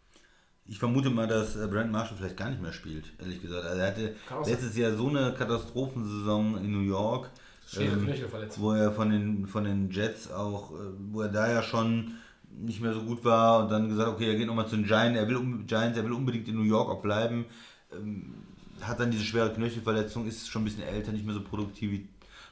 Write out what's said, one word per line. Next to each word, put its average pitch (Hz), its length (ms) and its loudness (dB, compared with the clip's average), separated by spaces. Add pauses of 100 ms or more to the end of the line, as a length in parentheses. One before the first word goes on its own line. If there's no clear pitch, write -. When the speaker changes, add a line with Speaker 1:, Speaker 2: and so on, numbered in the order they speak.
(680)
Speaker 1:
Ich 101 120 -14
vermute 131 300 2
mal, 117 180 2
dass, 107 300 0
äh, 107 120 -2
Brandon 110 240 0
Marshall 107 260 -4
vielleicht 92 180 -6
gar 110 140 -6
nicht 113 100 -6
mehr 80 140 -6
spielt, 78 320 -10 (120)
ehrlich 90 220 -10
gesagt. 87 240 -8
Also 90 160 -2
er 95 60 4
hatte 107 280 -2 (140)
Speaker 2:
Kann 131 100 -8
auch 151 60 -4
sein. 170 100 2
Speaker 1:
letztes 117 220 -4
Jahr 117 180 4
so 120 140 0
eine 139 240 2
Katastrophensaison 110 1300 -2
in 101 120 -2
New 101 160 2
York, 107 440 0 (360)
Speaker 2:
Schwere 101 280 0
Speaker 1:
ähm, 101 100 2
Speaker 2:
Knöchelverletzung. 107 580 -4
Speaker 1:
wo 107 100 4
er 107 200 4
von 107 180 2
den, 104 360 2
von 104 180 -2
den 98 260 0
Jets 101 400 -4
auch, 98 420 -6
äh, - 20 -12 (380)
wo 107 100 -4
er 104 80 0
da 107 200 2
ja 113 120 2
schon 113 540 0 (340)
nicht 104 320 -6
mehr 113 100 0
so 110 120 -2
gut 117 200 -4
war 113 400 8
und 101 80 0
dann 110 160 4
gesagt, 110 220 2
okay, 113 180 -2
er 107 80 4
geht 113 100 2
nochmal 113 220 0
zu 113 80 0
den 107 80 4
Giants, 113 340 4
er 107 100 4
will 127 80 2
um-, 123 300 -2
Giants, 117 300 2
er 110 80 0
will 120 80 -2
unbedingt 117 340 0
in 110 100 -2
New 110 80 2
York 107 260 4
auch 98 100 -4
bleiben, 113 460 0 (440)
ähm, 92 440 -10 (480)
hat 113 180 -4
dann 120 100 2
diese 107 140 0
schwere 113 280 2
Knöchelverletzung, 110 760 -2
ist - 240 -8
schon 110 120 -4
ein - 40 0
bisschen 104 180 -6
älter, 104 280 -4
nicht 107 120 -4
mehr 107 100 -4
so 101 80 -4
produktiv, 101 600 -4 (500)